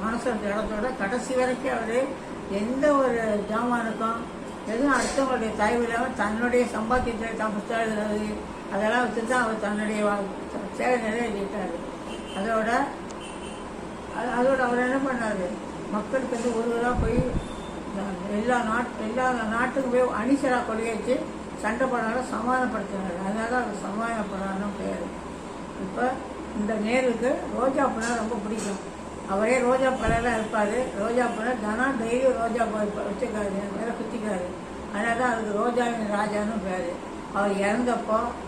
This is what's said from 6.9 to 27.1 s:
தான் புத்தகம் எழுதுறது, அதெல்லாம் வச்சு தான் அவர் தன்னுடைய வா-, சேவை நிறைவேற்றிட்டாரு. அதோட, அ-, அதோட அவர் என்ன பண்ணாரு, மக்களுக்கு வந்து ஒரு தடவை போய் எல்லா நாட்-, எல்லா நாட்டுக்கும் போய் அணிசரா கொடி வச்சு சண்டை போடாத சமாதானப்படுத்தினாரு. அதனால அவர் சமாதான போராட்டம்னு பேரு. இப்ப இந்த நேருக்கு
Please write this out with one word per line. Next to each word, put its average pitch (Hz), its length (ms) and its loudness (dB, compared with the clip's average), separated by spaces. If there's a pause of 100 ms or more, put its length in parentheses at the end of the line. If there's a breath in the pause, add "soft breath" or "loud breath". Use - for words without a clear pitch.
தான் 220 180 0
புத்தகம் 226 300 0
எழுதுறது, 214 500 0 (380)
அதெல்லாம் 214 280 2
வச்சு 226 280 0
தான் 254 140 4
அவர் 220 180 0
தன்னுடைய 208 440 0
வா-, - 720 -2
சேவை 247 220 2
நிறைவேற்றிட்டாரு. 208 800 -2 (600)
அதோட, 220 300 2 (1500)
அ-, 233 200 0
அதோட 254 200 6
அவர் 240 200 4
என்ன 254 180 4
பண்ணாரு, 233 500 0 (460)
மக்களுக்கு 240 440 0
வந்து 226 220 0
ஒரு 233 240 2
தடவை 240 200 2
போய் 247 460 2 (880)
எல்லா 240 240 4
நாட்-, 226 460 0
எல்லா 254 220 2 (200)
நாட்டுக்கும் 247 400 0
போய் 247 120 6
அணிசரா 247 640 2
கொடி 220 160 0
வச்சு 226 380 0 (420)
சண்டை 233 240 2
போடாத 240 340 0
சமாதானப்படுத்தினாரு. 208 1040 0
அதனால 220 260 -2
அவர் 220 320 0
சமாதான 220 380 -2
போராட்டம்னு 190 580 -4
பேரு. 190 280 -4 (760)
இப்ப 220 300 0 (500)
இந்த 208 140 0
நேருக்கு 240 600 2 (240)